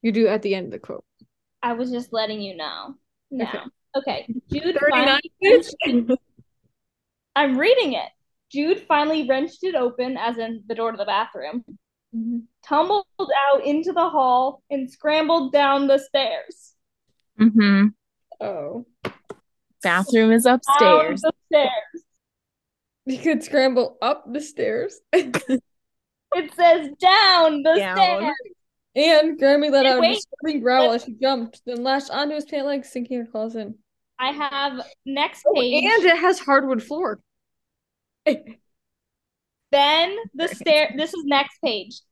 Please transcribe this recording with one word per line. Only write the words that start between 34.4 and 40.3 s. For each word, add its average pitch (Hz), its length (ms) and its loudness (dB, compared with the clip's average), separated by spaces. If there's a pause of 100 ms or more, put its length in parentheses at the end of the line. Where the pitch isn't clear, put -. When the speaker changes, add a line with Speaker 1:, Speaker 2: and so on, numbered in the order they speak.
Speaker 2:
next 277 400 -6
Speaker 1:
Oh, 571 100 4
Speaker 2:
page. 262 300 0
Speaker 1:
and 415 200 2
it 339 140 6
has 359 200 2
hardwood 269 460 0
floor. 294 360 -6 (1080)
<laughs> - 0 - (1500)
Speaker 2:
Then 311 440 2 (180)